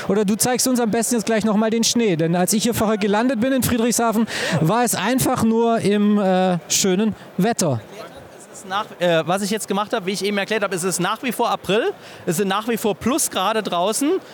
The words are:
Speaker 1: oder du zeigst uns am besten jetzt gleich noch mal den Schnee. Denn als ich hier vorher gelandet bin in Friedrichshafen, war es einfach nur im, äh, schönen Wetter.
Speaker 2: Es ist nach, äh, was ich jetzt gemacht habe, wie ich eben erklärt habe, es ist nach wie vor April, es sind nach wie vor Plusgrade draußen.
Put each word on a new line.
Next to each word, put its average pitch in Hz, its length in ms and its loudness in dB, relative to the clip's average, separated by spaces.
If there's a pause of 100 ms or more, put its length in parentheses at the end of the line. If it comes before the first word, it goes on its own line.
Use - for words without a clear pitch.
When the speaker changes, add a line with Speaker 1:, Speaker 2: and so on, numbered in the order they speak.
Speaker 1:
oder 202 180 2
du 202 100 2
zeigst 240 320 0
uns 254 120 2
am 233 120 2
besten 233 240 0
jetzt 214 100 0
gleich 220 200 2
noch 214 100 2
mal 220 140 2
den 226 140 0
Schnee. 220 320 2
Denn 165 200 2
als 180 180 2
ich 220 100 0
hier 240 100 2
vorher 220 240 0
gelandet 214 420 2
bin 262 140 2
in 254 100 2
Friedrichshafen, 233 640 2 (340)
war 208 220 2
es 233 120 0
einfach 247 480 0
nur 226 360 2
im, 208 400 2
äh, 185 380 2 (100)
schönen 196 480 0 (220)
Wetter. 180 420 0 (580)
Speaker 2:
Es - 220 -20
ist 190 100 -16
nach, 202 160 -4 (140)
äh, 170 260 2
was 185 160 0
ich 196 100 -2
jetzt 214 160 -4
gemacht 202 260 -2
habe, 214 120 -2
wie 190 60 -2
ich 185 140 -4
eben 208 120 0
erklärt 202 260 -2
habe, 190 120 -2
es 170 80 -4
ist 180 160 -2
nach 196 240 -2
wie 254 80 -2
vor 226 180 0
April, 208 440 0 (320)
es 170 120 -2
sind 202 100 0
nach 208 200 -2
wie 233 100 0
vor 202 180 0
Plusgrade 220 680 0
draußen. 208 500 0 (200)